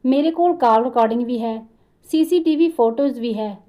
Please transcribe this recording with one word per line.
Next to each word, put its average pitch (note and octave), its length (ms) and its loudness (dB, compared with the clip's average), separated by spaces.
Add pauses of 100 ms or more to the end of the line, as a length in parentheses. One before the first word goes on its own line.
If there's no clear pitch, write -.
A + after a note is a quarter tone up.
ਮੇਰੇ C#4+ 260 2
ਕੋਲ E4+ 240 0
ਕਾਲ A#3 280 2
ਰਿਕਾਰਡਿੰਗ A#3+ 400 0
ਵੀ A#3+ 180 -6
ਹੈ, A3+ 240 -8 (380)
ਸੀ D#4+ 220 0
ਸੀ F4 140 0
ਟੀ E4 160 0
ਵੀ E4 140 2
ਫੋਟੋਜ਼ A#3+ 500 0
ਵੀ A#3 140 -6
ਹੈ G#3 240 -8 (120)